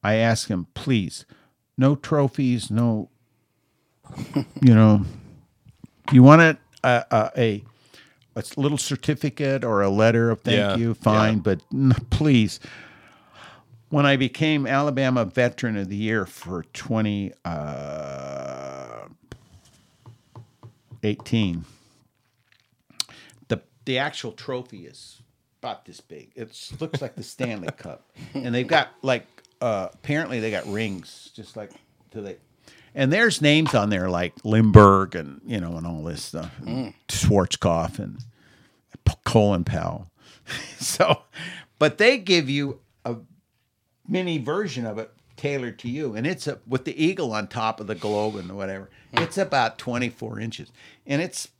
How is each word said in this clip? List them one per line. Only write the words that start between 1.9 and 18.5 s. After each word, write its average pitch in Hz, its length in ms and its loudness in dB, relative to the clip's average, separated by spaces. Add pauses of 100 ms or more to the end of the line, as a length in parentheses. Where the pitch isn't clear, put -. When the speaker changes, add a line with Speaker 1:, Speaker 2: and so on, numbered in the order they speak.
Speaker 1:
trophies, 135 720 0
no, 110 400 0 (1400)
<laughs> - 160 -4
you 123 120 10
know, 107 320 8 (1040)
you 127 100 10
want 151 200 12
it, 160 160 4 (260)
uh, 123 260 2
uh, 110 260 2
a, 110 280 0 (720)
a 113 40 -6
s-, - 180 -12
little 143 200 0
certificate 135 840 -4
or 107 180 2
a 98 80 2
letter 113 400 4
of 110 120 -4
thank 117 160 2
Speaker 2:
Yeah, 101 180 0
Speaker 1:
you, 117 180 0
fine, 110 420 2
Speaker 2:
yeah. 101 40 0
Speaker 1:
but 92 220 -2 (100)
n-, 135 220 4 (160)
please." 123 500 2 (1300)
When 143 160 2
I 139 100 4
became 139 500 0
Alabama 135 580 0
Veteran 123 520 -2
of 98 120 -6
the 101 80 -8
Year 107 300 -2
for 85 380 -10 (100)
twenty, 104 580 -4 (120)
uh, 67 1600 -12 (1900)